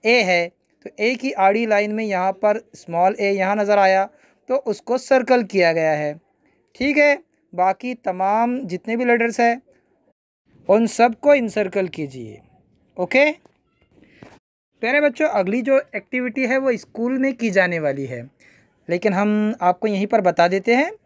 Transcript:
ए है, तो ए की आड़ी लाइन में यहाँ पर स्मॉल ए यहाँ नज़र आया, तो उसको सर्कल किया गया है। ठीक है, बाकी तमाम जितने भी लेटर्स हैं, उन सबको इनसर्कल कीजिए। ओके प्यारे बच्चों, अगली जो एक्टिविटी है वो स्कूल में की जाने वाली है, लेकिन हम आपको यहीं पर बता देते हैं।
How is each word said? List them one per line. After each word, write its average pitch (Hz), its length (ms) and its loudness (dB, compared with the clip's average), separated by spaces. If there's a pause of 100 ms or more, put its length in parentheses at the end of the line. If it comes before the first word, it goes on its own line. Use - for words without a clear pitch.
ए 233 180 4
है, 175 260 0
तो - 420 -20 (100)
ए 240 140 0
की 262 180 -6
आड़ी 202 340 2
लाइन 208 280 0
में 220 100 -4
यहाँ 190 300 -2
पर 208 260 0 (160)
स्मॉल 180 440 0
ए 202 120 0
यहाँ 196 240 -2
नज़र 208 220 2
आया, 190 260 4 (440)
तो 254 80 -2
उसको 240 420 -4
सर्कल 254 460 2
किया 180 280 2
गया 160 200 0
है। 151 220 -4 (600)
ठीक 285 240 -2
है, 294 200 4 (340)
बाकी 190 440 -2
तमाम 208 640 -2
जितने 185 340 -8
भी 247 80 -2
लेटर्स 233 360 0
हैं, 233 200 2 (1080)
उन 226 200 4
सबको 247 460 2
इनसर्कल 196 560 -2
कीजिए। 127 500 -12 (560)
ओके 254 340 0 (1500)
प्यारे 262 180 0
बच्चों, 294 280 0
अगली 208 340 0
जो 269 180 2 (140)
एक्टिविटी 247 520 -4
है 254 120 0
वो 262 200 0
स्कूल 247 400 -4
में 269 160 0
की 233 160 -2
जाने 180 300 2
वाली 139 260 -4
है, 123 160 -10 (680)
लेकिन 180 240 0
हम 214 500 0
आपको 180 260 0
यहीं 202 180 -2
पर 220 140 2
बता 175 280 2
देते 190 260 0
हैं। 302 160 0 (160)